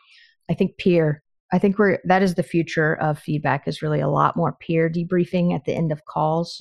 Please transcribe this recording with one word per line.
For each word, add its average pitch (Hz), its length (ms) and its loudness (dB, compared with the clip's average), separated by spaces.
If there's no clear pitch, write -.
I 170 40 0
think 190 240 -2
peer, 160 440 2
I 180 60 2
think 196 200 2
we're, 202 260 4
that 185 180 4
is 185 120 2
the 180 80 -2
future 160 520 0
of 151 240 -2
feedback, 147 500 -2
is - 140 -8
really 151 180 -2
a 147 80 0
lot 147 280 2
more 160 220 -2
peer 165 320 0
debriefing 175 640 0
at 151 120 -6
the - 80 -2
end 160 180 -2
of 147 140 -8
calls. 156 540 -2